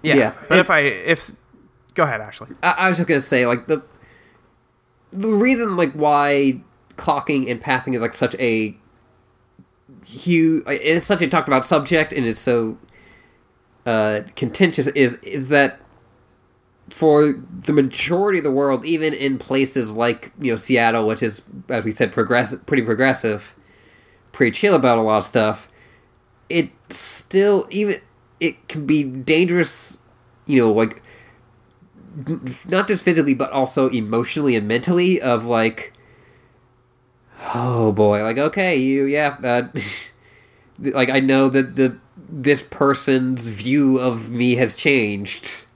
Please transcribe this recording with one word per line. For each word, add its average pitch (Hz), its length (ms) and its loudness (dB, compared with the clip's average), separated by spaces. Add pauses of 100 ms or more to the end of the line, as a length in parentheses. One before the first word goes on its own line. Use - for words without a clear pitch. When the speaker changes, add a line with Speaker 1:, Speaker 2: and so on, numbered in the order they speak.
Speaker 1:
Yeah. 151 140 2
Speaker 2:
Yeah. 110 180 2 (160)
Speaker 1:
But 165 80 6
Speaker 2:
It - 20 8
Speaker 1:
if 180 100 2
I, 160 120 4
if, 131 500 -2 (640)
go 175 80 2
ahead, 120 160 -2
Ashley. 107 300 -16 (120)
Speaker 2:
I, 175 100 0
I 190 180 0
was 170 80 0
just 170 100 -2
gonna 143 140 2
say, 123 260 2
like, 120 200 -2
the, 151 140 -2 (1300)
the 196 160 -4
reason, 226 480 2
like, 156 160 2
why 143 680 2 (340)
clocking 143 540 -2
and 117 100 -4
passing 131 360 -2
is, 113 80 -2
like, 113 100 -4
such - 220 -2
a 113 420 -2 (1300)
huge, 160 600 0
it's 160 400 -2
such 175 160 0
a - 40 0
talked 165 200 0
about 131 180 2
subject, 156 480 0
and 135 140 -2
it's 110 120 -4
so, 117 380 0 (1120)
uh, 107 340 0 (140)
contentious, 151 540 0
is, 131 340 2
is 135 240 -8
that 139 320 2 (1080)
for 151 440 4 (280)
the - 120 -2
majority 175 640 0
of 156 60 -2
the 143 80 0
world, 135 340 0
even 156 280 -2
in 135 260 -2
places 131 540 -2
like, 117 460 -2
you 127 120 -2
know, 113 40 0
Seattle, 117 520 2
which 110 160 -2
is, 107 180 -6 (280)
as 113 140 -4
we 110 80 -4
said, 107 200 -2
progress-, 123 440 0 (120)
pretty 131 160 0
progressive, 117 720 -2 (760)
pretty 117 200 0
chill 196 240 2
about 123 240 4
a - 20 2
lot 110 160 2
of 101 80 -2
stuff, 107 420 -2 (800)
it 170 220 -2 (200)
still, - 840 0
even, 202 280 -2 (400)
it - 280 -4
can 151 180 -8
be 151 180 2
dangerous, 156 960 0 (480)
you 135 180 2
know, 110 80 4
like, 110 300 0 (1300)
n-, 127 280 -8 (120)
not 196 200 0
just 190 160 -2
physically, 156 300 4
but 127 180 -2
also 131 380 0
emotionally 120 680 -2
and 104 120 0
mentally, 175 520 2
of, 117 260 0
like, 113 440 0 (1700)
"Oh 117 360 0
boy, 104 320 4
like, 113 140 -2
okay, 170 380 0
you, 135 300 0
yeah, 143 380 -2
uh, 120 200 0 (1160)
<laughs> - 0 -
like, 131 300 0
I 135 100 2
know 135 300 4
that 131 260 0
the, 127 220 2 (200)
this 143 440 -2
person's 131 840 0
view 131 520 0
of 117 300 -4
me 123 260 2
has 120 200 0
changed." 104 920 -2 (100)